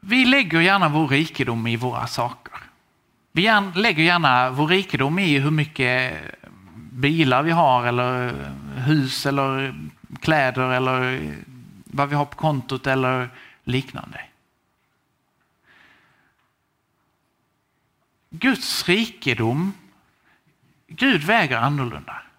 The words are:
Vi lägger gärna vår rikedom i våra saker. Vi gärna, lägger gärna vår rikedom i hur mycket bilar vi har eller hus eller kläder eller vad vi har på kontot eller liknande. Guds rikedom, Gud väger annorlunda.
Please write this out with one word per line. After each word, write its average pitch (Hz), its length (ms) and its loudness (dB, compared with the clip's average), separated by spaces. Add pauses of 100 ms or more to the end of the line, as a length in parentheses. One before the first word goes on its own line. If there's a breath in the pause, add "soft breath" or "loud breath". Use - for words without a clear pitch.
Vi 254 160 2
lägger 240 360 2
gärna 185 280 4
vår 151 200 2
rikedom 127 580 -2
i 117 100 -2
våra 117 300 -4
saker. - 480 -8 (800)
Vi 165 100 0
gärna, 202 320 2
lägger 185 280 2
gärna 143 480 4
vår 139 160 0
rikedom 160 520 0
i 165 200 2
hur 139 120 2
mycket 127 720 -2 (520)
bilar 135 680 2
vi 160 80 0
har 135 360 4
eller 123 460 -2 (440)
hus 131 500 0
eller 135 480 -2 (460)
kläder 127 500 2
eller 127 640 -2 (500)
vad 143 240 -2
vi 143 60 -4
har 147 100 2
på 143 120 -18
kontot 135 500 -4
eller 131 420 0 (360 loud breath)
liknande. - 600 -6 (4000 soft breath)
Guds - 580 -2
rikedom, 160 840 0 (1120)
Gud 214 360 0
väger 165 340 2
annorlunda. 120 680 -4 (160)